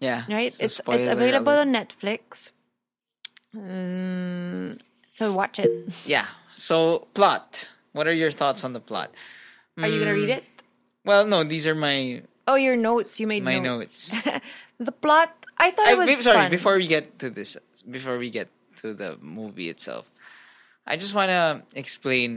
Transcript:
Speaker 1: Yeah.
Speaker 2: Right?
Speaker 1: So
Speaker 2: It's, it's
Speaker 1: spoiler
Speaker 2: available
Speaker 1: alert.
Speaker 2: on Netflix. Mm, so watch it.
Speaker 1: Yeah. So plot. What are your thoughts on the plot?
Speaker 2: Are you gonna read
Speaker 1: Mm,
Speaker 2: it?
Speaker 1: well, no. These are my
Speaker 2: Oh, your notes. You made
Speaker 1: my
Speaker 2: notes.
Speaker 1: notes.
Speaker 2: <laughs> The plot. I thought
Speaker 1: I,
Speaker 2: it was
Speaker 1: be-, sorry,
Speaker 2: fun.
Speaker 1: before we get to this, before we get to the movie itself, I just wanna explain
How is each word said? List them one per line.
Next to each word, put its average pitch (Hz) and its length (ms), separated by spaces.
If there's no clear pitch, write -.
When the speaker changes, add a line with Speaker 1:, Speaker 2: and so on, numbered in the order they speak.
Speaker 1:
Yeah. 120 280
Speaker 2:
Right? 233 240
Speaker 1:
So - 120
Speaker 2:
It's, - 120
it's - 80
Speaker 1:
spoiler 247 280
Speaker 2:
available 254 440
Speaker 1:
alert. 294 120
Speaker 2:
on 262 80
Netflix. - 760
Mm, 185 1200
so 214 240
watch 190 280
it. 190 120
Speaker 1:
Yeah. 127 240
So 165 600
plot. - 520
What 151 160
are 165 80
your 160 160
thoughts 143 320
on 127 120
the 110 40
plot? 95 320
Speaker 2:
Are - 80
you 214 120
gonna 208 160
read 208 120
Speaker 1:
Mm, - 120
Speaker 2:
it? - 40
Speaker 1:
well, 202 200
no. 190 200
These 151 240
are 156 80
my 135 440
Speaker 2:
Oh, 269 120
your 262 160
notes. 226 440
You 214 80
made 214 160
Speaker 1:
my 131 140
Speaker 2:
notes. 127 540
Speaker 1:
notes. 226 160
Speaker 2:
<laughs> - 60
The 233 80
plot. 311 400
I 359 80
thought 415 160
Speaker 1:
I, 247 80
Speaker 2:
it - 60
was 349 100
Speaker 1:
be-, 247 160
sorry, 202 220
Speaker 2:
fun. - 20
Speaker 1:
before 180 240
we 185 160
get - 320
to 131 80
this, 101 240
before 127 320
we 120 160
get 101 160
to 110 160
the 92 240
movie 95 480
itself, 62 400
I - 160
just 196 160
wanna 180 480
explain 123 580